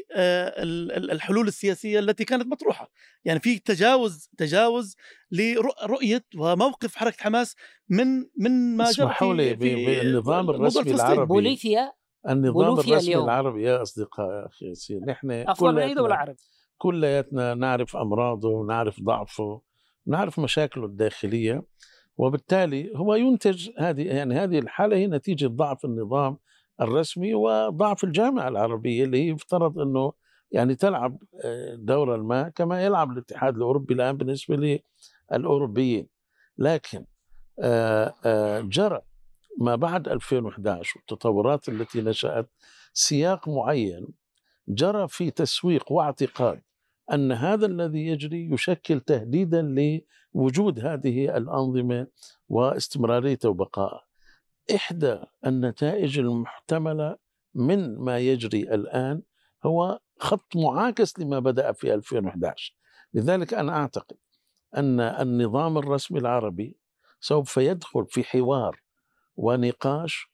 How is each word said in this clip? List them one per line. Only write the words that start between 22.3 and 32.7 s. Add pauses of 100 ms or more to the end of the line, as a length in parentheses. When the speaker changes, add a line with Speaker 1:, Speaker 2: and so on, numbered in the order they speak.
Speaker 2:
هو
ينتج (100)
هذه،
يعني،
هذه
الحالة
هي
نتيجة
ضعف
النظام (440)
الرسمي
وضعف
الجامعة
العربية
اللي
هي
يفترض
أنه، (380)
يعني،
تلعب، (260)
آه،
دورا
ما
كما